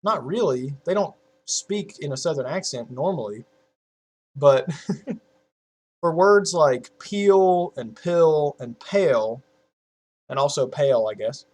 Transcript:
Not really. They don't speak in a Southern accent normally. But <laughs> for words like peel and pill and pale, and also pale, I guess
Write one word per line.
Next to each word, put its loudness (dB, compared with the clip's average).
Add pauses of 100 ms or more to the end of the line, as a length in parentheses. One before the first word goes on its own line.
Not -2
really. -2 (100)
They -2
don't -2 (320)
speak -8
in -6
a -6
Southern -4
accent -8
normally. -6 (920)
But 4 (680)
<laughs> -20
for -2
words 4
like 2
peel 2
and -12
pill 2
and -14
pale, 0 (840)
and -8
also 0
pale, 0
I -8
guess -8